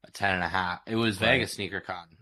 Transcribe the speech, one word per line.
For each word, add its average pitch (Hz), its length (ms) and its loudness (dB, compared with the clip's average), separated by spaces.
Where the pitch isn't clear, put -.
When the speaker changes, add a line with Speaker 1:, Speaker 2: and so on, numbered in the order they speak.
Speaker 1:
a - 80 -20
ten 98 240 2
and 90 80 0
a 85 60 0
half. 90 380 -2
It 113 80 -2
was 113 240 2
Speaker 2:
Right. 117 220 4
Speaker 1:
Vegas - 160 -4
SneakerCon. 90 640 -8